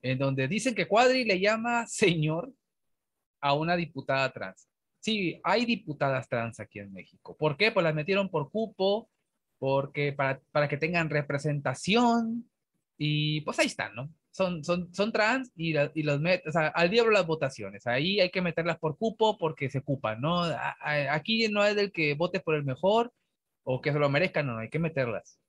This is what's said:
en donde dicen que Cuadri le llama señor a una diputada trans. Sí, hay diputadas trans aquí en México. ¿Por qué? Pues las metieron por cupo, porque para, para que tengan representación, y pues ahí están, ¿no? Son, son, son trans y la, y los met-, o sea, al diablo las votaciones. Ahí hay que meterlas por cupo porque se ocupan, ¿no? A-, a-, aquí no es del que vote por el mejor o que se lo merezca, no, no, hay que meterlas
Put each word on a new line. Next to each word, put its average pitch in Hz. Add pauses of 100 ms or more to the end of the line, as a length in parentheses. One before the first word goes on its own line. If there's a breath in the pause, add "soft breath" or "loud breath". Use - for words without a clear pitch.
en 131
donde 135
dicen 220
que 175
Cuadri 254
le 190
llama 226
señor 165 (880)
a 143
una 165
diputada 135
trans. 98 (320)
Sí, 202
hay 208
diputadas 143
trans 117
aquí 104
en 101
México. -
¿Por 151
qué? 214
Pues 196
las 160
metieron 190
por 151
cupo, 208 (500)
porque 139
para, 135 (140)
para 147
que 147
tengan 160
representación, 156 (520)
y 151
pues -
ahí 311
están, -
¿no? 135 (220)
Son, 180
son, 175
son 214
trans 233
y 165
la, 147
y 160
los 143
met-, 175
o 156
sea, 156
al 170
diablo 226
las 196
votaciones. 127
Ahí 160
hay 180
que 185
meterlas 170
por 151
cupo 220
porque 147
se 139
ocupan, 110
¿no? 175
A-, 143
a-, 147
aquí 220
no 208
es 208
del 202
que 151
vote 170
por 156
el 147
mejor 208 (540)
o 127
que 143
se 151
lo 147
merezca, 156
no, 127
no, 113
hay 110
que 156
meterlas 135